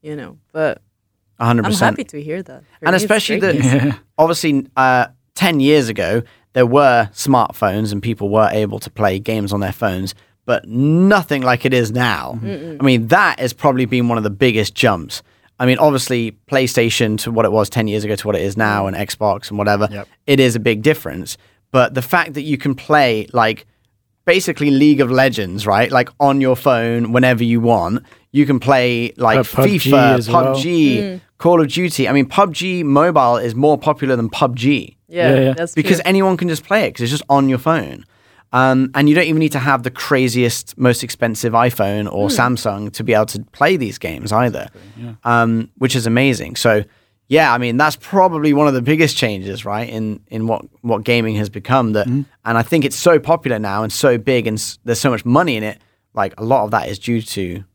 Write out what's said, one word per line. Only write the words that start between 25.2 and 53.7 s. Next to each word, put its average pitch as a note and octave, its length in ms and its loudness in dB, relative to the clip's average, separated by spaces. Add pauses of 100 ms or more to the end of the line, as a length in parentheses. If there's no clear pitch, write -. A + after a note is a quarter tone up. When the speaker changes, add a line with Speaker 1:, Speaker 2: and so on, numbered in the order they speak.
Speaker 2:
right? G#2+ 240 2
Like, B2 180 0 (100)
on C#3 220 2
your C3 140 2
phone A#2 560 0
whenever B2 320 2
you A#2 160 2
want. A2+ 440 0 (280)
You C#3+ 140 2
can C3+ 140 0
play, B2 580 0
like, A#2+ 220 2
Speaker 3:
Uh, B2+ 40 2
pub - 240 0
G G#3 120 2
Speaker 2:
FIFA, C3 380 4
Speaker 3:
as A2+ 120 -4
well. A#2 140 2 (100)
Speaker 2:
pub C3+ 80 -2
G, D3+ 360 2
Speaker 1:
Mm. F#3 240 -6 (160)
Speaker 2:
Call E3+ 240 4
of D3+ 60 2
Duty. D#3 420 -2
I B2 40 0
mean, C#3 120 4
pub F#3 280 0
G F3+ 300 -4
Mobile C#3+ 540 2
is A2+ 160 -4
more C#3+ 240 2
popular C3+ 380 -2
than A2+ 140 -2
pub B2+ 260 -2
G. B2 420 -2 (100)
Speaker 1:
Yeah, E3+ 280 0
Speaker 3:
Yeah, C3+ 60 4
yeah. C3 120 2
Speaker 1:
that's E3+ 220 -6
Speaker 2:
Because D#3+ 220 2
Speaker 1:
true. E3 120 -4
Speaker 2:
anyone F#3+ 280 2
can F3 120 -2
just D3+ 160 -6
play G3+ 200 0
it G#2 100 -6
'cause A#2+ 80 -6
it's A#2 80 -2
just D3 180 -4
on C#3 200 4
your B2+ 100 0
phone. B2+ 460 -4 (480)
Um, C3 400 2
and C#3+ 160 4
you D3+ 60 6
don't F3 100 2
even D#3 140 0
need D#3 140 0
to C#3+ 60 -2
have C3 240 0
the B2+ 80 -4
craziest, B2 880 -2
most B2 260 2
expensive A2+ 500 -4
iPhone G#2+ 580 0
or G2+ 180 -2
Speaker 1:
Hmm. C4 60 -2
Speaker 2:
Samsung A#2 580 -2
to - 100 -10
be A2+ 100 0
able G#2+ 140 4
to - 120 -10 (120)
play F3 260 0
these A#2+ 200 -6
games E2 340 -8
either, A2 360 0 (280)
Speaker 3:
Yeah. A#2 180 -16 (100)
Speaker 2:
um, A2+ 460 0 (100)
which B2+ 160 0
is A#2+ 100 -2
amazing. B2 500 0
So, G#2+ 280 2 (440)
yeah, D3 240 4
I A#2+ 60 2
mean, A#2+ 200 -2
that's D3+ 180 2
probably E3 580 2
one D3 140 4
of C#3 80 0
the B2+ 80 -2
biggest D3+ 340 0
changes, G2+ 480 -6
right, G#2+ 240 -6
in, A2 380 -6
in A2+ 180 -8
what, A2+ 200 -4 (160)
what A2 220 -4
gaming A2+ 340 0
has G#2 120 -4
become. A2 440 -2
That, G#2 140 0
Speaker 3:
Mm-hmm. B2+ 140 -2 (240)
Speaker 2:
and A#2 120 -2
I A#2 40 2
think D3 240 0
it's C3+ 100 -4
so E3+ 220 4
popular C#3+ 400 -2
now G#2 240 -4